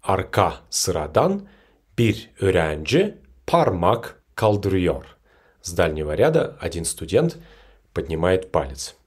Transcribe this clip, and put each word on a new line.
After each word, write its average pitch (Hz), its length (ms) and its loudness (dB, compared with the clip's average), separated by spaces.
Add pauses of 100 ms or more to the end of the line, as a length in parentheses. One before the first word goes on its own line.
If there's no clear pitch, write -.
Арка 95 540 0 (140)
сырадан 107 760 -2 (480)
бир 113 200 2 (240)
öğrenci 90 800 0 (280)
пармак 110 720 2 (200)
калдырьер. 95 680 0 (560)
С 87 120 -12
дальнего 78 420 0
ряда 147 460 2
один 87 240 -6
студент 113 520 0 (560)
поднимает 80 600 0
палец. 69 420 -4 (120)